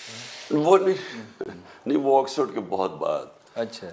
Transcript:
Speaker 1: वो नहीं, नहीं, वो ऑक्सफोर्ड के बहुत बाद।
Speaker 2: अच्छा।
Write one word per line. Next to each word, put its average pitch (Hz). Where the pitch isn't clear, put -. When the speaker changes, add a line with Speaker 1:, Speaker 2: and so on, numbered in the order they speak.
Speaker 1:
वो 190
नहीं, 190
नहीं, 143
वो 139
ऑक्सफोर्ड 131
के 117
बहुत 95
बाद। 76
Speaker 2:
अच्छा। 113